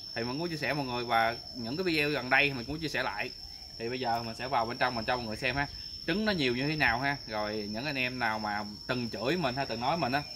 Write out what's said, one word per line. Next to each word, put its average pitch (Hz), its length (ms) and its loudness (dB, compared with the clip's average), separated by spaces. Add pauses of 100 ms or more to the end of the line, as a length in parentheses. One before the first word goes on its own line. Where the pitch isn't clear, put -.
(160)
Thì 117 80 -2
mình 127 160 -2
cũng 175 100 -2
chia 156 80 -4
sẻ 135 160 0
mọi 143 120 0
người, 123 200 -2
và 113 300 4 (200)
những 123 220 -4
cái 185 60 -2
video 156 260 2
gần 127 200 0
đây 139 240 6
mình 120 120 -4
cũng 151 140 -4
chia 156 80 -2
sẻ 127 160 0
lại. 107 260 -2 (500)
Thì 117 100 -2
bây 127 100 -4
giờ 117 240 0
mình 113 120 -6
sẽ 120 120 -6
vào 120 180 2
bên 123 120 -4
trong 117 180 2
mình 110 100 -2
cho 123 120 2
mọi 120 80 -4
người 107 120 -4
xem 127 180 0
ha. 143 120 0 (400)
Trứng 202 180 0
nó 214 60 4
nhiều 135 240 2
như 135 120 0
thế 156 80 0
nào 123 240 4
ha. 139 180 2 (100)
Rồi 107 440 -2
những 113 140 -4
anh 143 120 -2
em 127 220 0
nào 110 200 2
mà 107 240 0 (240)
từng 123 220 0
chửi 120 280 0
mình 131 180 0
hay 139 100 0
từng 117 160 -4
nói 147 160 2
mình 127 140 0
á 143 120 2 (120)